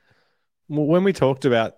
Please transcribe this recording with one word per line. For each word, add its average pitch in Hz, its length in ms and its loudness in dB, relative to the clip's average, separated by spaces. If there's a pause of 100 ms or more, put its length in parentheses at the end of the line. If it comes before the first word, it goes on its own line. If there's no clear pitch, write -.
(680)
Well, 147 180 -2
when 180 180 2
we 196 80 2
talked 131 340 -2
about 113 320 0